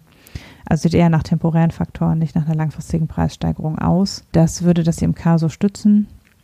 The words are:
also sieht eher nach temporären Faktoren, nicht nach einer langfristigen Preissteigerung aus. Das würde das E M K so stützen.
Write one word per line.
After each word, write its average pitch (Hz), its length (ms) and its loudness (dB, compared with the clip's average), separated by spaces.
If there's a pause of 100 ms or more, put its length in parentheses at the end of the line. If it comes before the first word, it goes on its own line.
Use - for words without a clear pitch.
(680)
also 160 140 0
sieht 165 100 2
eher 170 160 4
nach 160 140 2
temporären 165 480 0
Faktoren, 165 480 -4
nicht 160 160 -4
nach 160 100 0
einer 156 100 -2
langfristigen 156 520 -4
Preissteigerung 160 720 -4
aus. 175 520 -2
Das 165 300 2
würde 170 220 2
das 165 180 0
E 160 40 0
M 165 100 0
K 165 240 2
so 160 100 0
stützen. 208 560 0 (380)